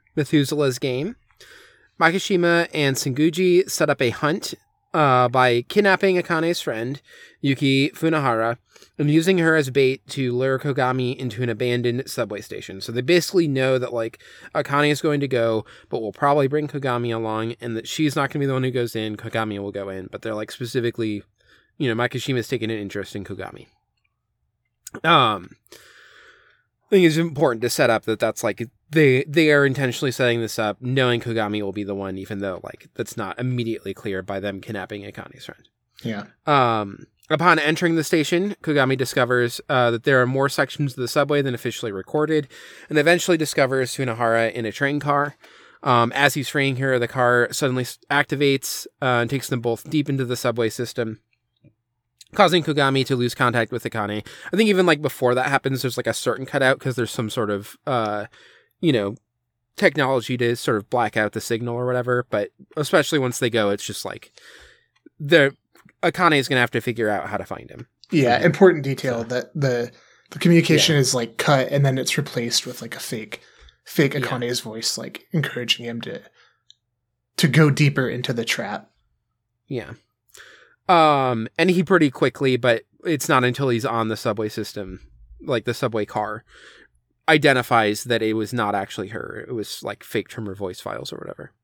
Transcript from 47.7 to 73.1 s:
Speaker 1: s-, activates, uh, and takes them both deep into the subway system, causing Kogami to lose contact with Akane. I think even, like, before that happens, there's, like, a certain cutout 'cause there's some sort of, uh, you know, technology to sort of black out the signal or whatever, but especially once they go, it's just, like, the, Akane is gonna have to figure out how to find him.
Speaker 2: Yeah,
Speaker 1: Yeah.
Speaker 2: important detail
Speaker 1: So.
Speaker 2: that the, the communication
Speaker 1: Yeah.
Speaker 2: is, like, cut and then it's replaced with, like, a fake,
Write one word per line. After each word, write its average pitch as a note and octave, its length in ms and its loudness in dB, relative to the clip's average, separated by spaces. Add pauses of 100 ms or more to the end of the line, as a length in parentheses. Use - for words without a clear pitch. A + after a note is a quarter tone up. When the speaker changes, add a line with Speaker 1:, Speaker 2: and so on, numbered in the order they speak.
Speaker 1:
s-, - 160 -10 (100)
activates, C#3+ 800 0 (120)
uh, B2+ 220 0
and A#2 80 -2
takes C3+ 200 -6
them B2 120 -2
both A#2 260 -4
deep C#3+ 220 -2
into C3+ 160 -2
the A#2+ 100 -4
subway A#2 340 -2
system, A2+ 500 -6 (1120)
causing F3+ 300 4
Kogami C3+ 420 2
to C3+ 100 0
lose A#2+ 200 -2
contact A#2 360 0
with A#2+ 120 -6
Akane. G#2 420 -4 (260)
I F3+ 60 0
think A3 120 6
even, F#3 180 4
like, D3+ 160 2
before B2 320 0
that B2+ 140 0
happens, C3+ 340 0
there's, B2+ 140 -4
like, B2+ 100 -4
a A2+ 60 0
certain B2 340 -4
cutout C3+ 320 0
'cause C3 160 -4
there's A2+ 160 -2
some A2+ 180 -4
sort G#2 220 -2
of, G2+ 340 -6
uh, G#2+ 400 -2 (560)
you E3 120 2
know, G#2+ 220 0 (600)
technology C3+ 640 0
to A#2+ 180 0
sort A#2 220 -2
of G2+ 120 -6
black A#2 280 0
out G#2 160 0
the A2 80 -6
signal A#2+ 340 -4
or B2 100 -4
whatever, B2 440 0
but G#2 200 -2 (280)
especially D3+ 420 2
once B2+ 200 -2
they B2 100 0
go, G#2+ 220 2
it's G2+ 120 -2
just, - 220 -10
like, - 260 -12 (880)
the, C#3+ 340 6 (480)
Akane E3+ 360 4
is C3+ 100 2
gonna C3 140 2
have A#2+ 100 2
to A#2+ 80 0
figure A2+ 300 -2
out F#2+ 180 -2
how G2+ 80 -6
to F2+ 100 -4
find - 240 -12
him. - 180 -16 (220)
Speaker 2:
Yeah, B2+ 300 4
Speaker 1:
Yeah. - 60 0
Speaker 2:
important D#3+ 400 6
detail B2+ 380 -4
Speaker 1:
So. A2+ 60 -8
Speaker 2:
that B2 240 -4
the, B2 380 -2 (380)
the - 100 -14
communication E3+ 560 6
Speaker 1:
Yeah. C#3+ 60 6
Speaker 2:
is, B2 120 2
like, A#2 240 -4
cut C3+ 340 4
and C#3 140 4
then C3 120 2
it's C3 200 -2
replaced A#2+ 480 -4
with, B2 160 -12
like, A2+ 140 -12
a - 60 -12
fake, - 400 -10 (420)